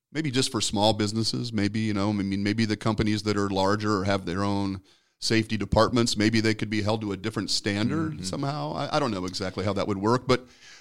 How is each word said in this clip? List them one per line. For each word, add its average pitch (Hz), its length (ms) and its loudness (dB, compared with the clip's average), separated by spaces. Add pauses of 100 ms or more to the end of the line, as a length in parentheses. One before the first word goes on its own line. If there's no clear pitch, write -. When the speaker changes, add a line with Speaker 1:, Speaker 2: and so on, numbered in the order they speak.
(120)
Speaker 1:
Maybe 151 180 -2
just 127 200 2
for 107 120 -2
small 107 320 4
businesses, 113 580 -2
maybe, 104 280 0
you 110 140 0
know, 98 140 0
I 107 40 0
mean, 98 300 0
maybe 107 220 2
the 107 140 0
companies 107 460 0
that 101 120 0
are 101 140 0
larger 101 480 2
or 92 60 -2
have 98 200 2
their 90 180 -2
own 101 380 -2 (400)
safety 110 380 0
departments, 110 580 2
maybe 110 240 4
they 110 140 2
could 107 160 -6
be 104 120 -2
held 107 200 0
to 101 100 -4
a 92 40 -6
different 101 340 -4
standard 147 640 -2
Speaker 2:
Mm-hmm. - 100 -10
Speaker 1:
somehow. 147 500 -6
I, - 220 -2
I - 20 2
don't 135 140 0
know 92 140 -4
exactly 92 380 -4
how 101 100 0
that 95 120 -2
would 101 120 -2
work, 117 280 2
but 123 200 2 (340)